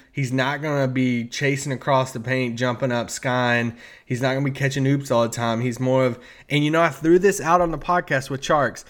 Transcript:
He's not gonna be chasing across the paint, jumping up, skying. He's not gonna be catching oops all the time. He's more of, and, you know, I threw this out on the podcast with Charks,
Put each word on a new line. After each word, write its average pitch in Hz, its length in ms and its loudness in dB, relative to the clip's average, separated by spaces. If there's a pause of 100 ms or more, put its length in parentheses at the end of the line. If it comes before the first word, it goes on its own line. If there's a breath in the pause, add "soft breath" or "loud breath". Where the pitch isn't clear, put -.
(120 loud breath)
He's 127 200 -4
not 135 300 -2
gonna 143 260 0
be 127 380 0
chasing 139 460 -2
across 131 400 0
the 120 80 -10
paint, 123 380 -2
jumping 123 320 -2
up, 120 200 -2
skying. 120 640 0 (300 loud breath)
He's 123 160 -4
not 131 100 2
gonna 139 140 0
be 135 40 0
catching 135 360 0
oops 139 240 0
all 117 140 4
the 117 40 -2
time. 117 320 -2
He's 123 180 -4
more 131 280 2
of, 120 120 -2 (300 loud breath)
and, 147 160 2
you 151 60 2
know, 160 100 4
I 170 80 4
threw 160 300 4
this 190 200 2
out 180 220 4
on 175 100 0
the 151 80 -6
podcast 175 520 -2
with 135 100 -6
Charks, 143 500 0